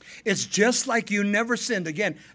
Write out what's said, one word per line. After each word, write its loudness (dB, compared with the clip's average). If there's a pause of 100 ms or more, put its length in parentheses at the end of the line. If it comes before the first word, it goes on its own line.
(240)
It's 0
just 2
like 0
you 2
never 2
sinned. -2
Again, -2 (160)